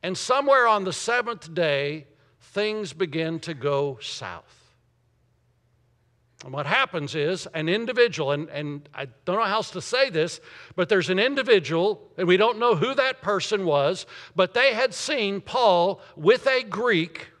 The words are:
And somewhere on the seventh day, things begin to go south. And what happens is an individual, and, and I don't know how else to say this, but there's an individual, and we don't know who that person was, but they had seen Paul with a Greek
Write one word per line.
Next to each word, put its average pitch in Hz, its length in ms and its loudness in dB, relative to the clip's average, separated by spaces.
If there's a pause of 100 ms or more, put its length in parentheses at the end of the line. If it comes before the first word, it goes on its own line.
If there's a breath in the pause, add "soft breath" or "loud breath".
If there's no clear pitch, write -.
And 185 120 -4
somewhere 269 500 2
on 214 160 2
the 185 80 -4
seventh 220 600 -4
day, 147 540 -2 (340 soft breath)
things 214 500 -6
begin 160 480 -4
to 165 140 -10
go 139 480 -2
south. - 720 -14 (1700)
And 131 80 -16
what 139 140 -6
happens 170 500 -2
is 160 380 -2
an 156 160 -4
individual, 214 640 0
and, 147 160 -4
and 143 440 -10
I 139 120 -10 (180)
don't 180 140 -2
know 226 60 0
how 202 120 0
else 220 160 -2
to 185 100 -10
say 262 280 0
this, 165 320 -2 (340 loud breath)
but 180 140 -2
there's 180 200 2
an 185 100 0
individual, 208 1000 2
and 180 100 -2
we 185 80 6
don't 214 240 2
know 233 160 4
who 220 200 0
that 262 260 0
person 202 420 -2
was, 151 420 0 (300 loud breath)
but 180 180 2
they 247 200 4
had 214 200 -2
seen 208 460 -2
Paul 196 600 2 (160 loud breath)
with 214 300 4
a 262 160 2
Greek 196 680 -2 (100)